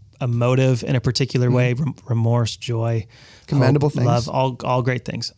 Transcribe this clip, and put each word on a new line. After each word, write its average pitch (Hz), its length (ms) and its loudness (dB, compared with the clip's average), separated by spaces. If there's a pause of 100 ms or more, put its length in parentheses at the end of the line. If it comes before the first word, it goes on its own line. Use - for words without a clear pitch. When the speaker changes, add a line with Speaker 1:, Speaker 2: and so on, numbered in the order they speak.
(220)
Speaker 1:
emotive 123 640 2
in 135 140 0
a - 20 2
particular 127 480 0
Speaker 2:
Mm-hmm. 123 80 2
Speaker 1:
way, 123 180 2
rem-, 131 220 -4 (140)
remorse, 117 480 0
joy, 117 500 -4 (400)
Speaker 2:
Commendable 143 400 2
Speaker 1:
hope, 143 80 -2
Speaker 2:
things. 123 100 0
Speaker 1:
love, 120 220 2
all, 131 380 -2
all 127 160 0
great 127 240 -4
things. - 320 -8